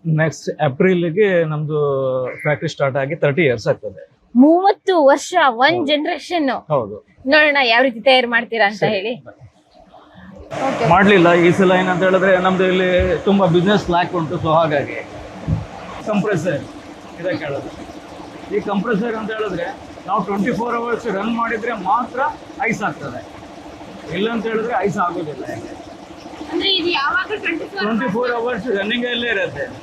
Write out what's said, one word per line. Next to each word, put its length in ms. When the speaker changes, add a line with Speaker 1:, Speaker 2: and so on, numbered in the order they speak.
Speaker 1:
ನೆಕ್ಸ್ಟ್ 420
ಏಪ್ರಿಲ್ಗೆ 960
ನಮ್ದು 340
ಫ್ಯಾಕ್ಟರಿ 260
ಸ್ಟಾರ್ಟ್ 280
ಆಗಿ 200
ತರ್ಟಿ 260
ಇಯರ್ಸ್ 260
ಆಗ್ತದೆ. 400
Speaker 2:
ಮೂವತ್ತು 680
ವರ್ಷ, 280
ಒನ್ 260
Speaker 1:
ಹೌದು. 120
Speaker 2:
ಜನರೇಷನ್. 640
Speaker 1:
ಹೌದು. 560
Speaker 2:
ನೋಡೋಣ 380
ಯಾವ 180
ರೀತಿ 180
ತಯಾರು 300
ಮಾಡ್ತೀರಾ 360
ಅಂತ 100
Speaker 1:
ಸರಿ. 140
Speaker 2:
ಹೇಳಿ. 560
ಓಕೆ. 420
Speaker 1:
ಮಾಡ್ಲಿಲ್ಲ 440
ಈ 200
ಸಲ. 200
ಏನಂತ 300
ಹೇಳಿದ್ರೆ 360
ನಮ್ದು 260
ಇಲ್ಲಿ 600
ತುಂಬಾ 220
ಬಿಸಿನೆಸ್ 440
ಲ್ಯಾಕ್ 240
ಉಂಟು, 220
so 180
ಹಾಗಾಗಿ 540
ಕಂಪ್ರೆಸರ್ 560
ಇದಕ್ಕೆ 240
ಹೇಳೋದು. 260
ಈ 40
ಕಂಪ್ರೆಸರ್ 540
ಅಂತ 160
ಹೇಳಿದ್ರೆ 340
ನಾವು 180
ಟ್ವೆಂಟಿ 280
ಫೋರ್ 240
ಅವರ್ಸ್ 300
ರನ್ 300
ಮಾಡಿದ್ರೆ 360
ಮಾತ್ರ 480
ಐಸ್ 200
ಆಗ್ತದೆ, 540
ಇಲ್ಲ 140
ಅಂತ 160
ಹೇಳಿದ್ರೆ 320
ಐಸ್ 200
ಆಗೋದಿಲ್ಲ. 460
Speaker 2:
ಅಂದ್ರೆ 160
ಇದು 200
ಯಾವಾಗ 500
ಟ್ವೆಂಟಿ 260
ಫೋರ್ 180
Speaker 1:
ಟ್ವೆಂಟಿ 300
ಫೋರ್ 180
ಅವರ್ಸ್ 360
ರನ್ನಿಂಗ್ 400
ಅಲ್ಲೇ 220
ಇರುತ್ತೆ. 360